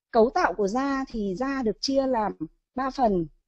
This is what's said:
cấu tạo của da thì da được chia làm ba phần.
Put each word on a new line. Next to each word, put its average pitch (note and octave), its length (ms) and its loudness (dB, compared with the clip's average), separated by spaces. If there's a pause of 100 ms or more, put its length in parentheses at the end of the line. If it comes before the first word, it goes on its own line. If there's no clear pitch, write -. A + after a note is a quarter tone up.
(120)
cấu A#3 180 6
tạo F4 240 0
của G3+ 140 0
da C4+ 400 -2
thì G3+ 280 -4
da C4+ 280 -2
được G#3+ 180 -2
chia C4+ 260 0
làm G#3+ 280 -2 (400)
ba C4 140 -4
phần. G#3 380 2 (200)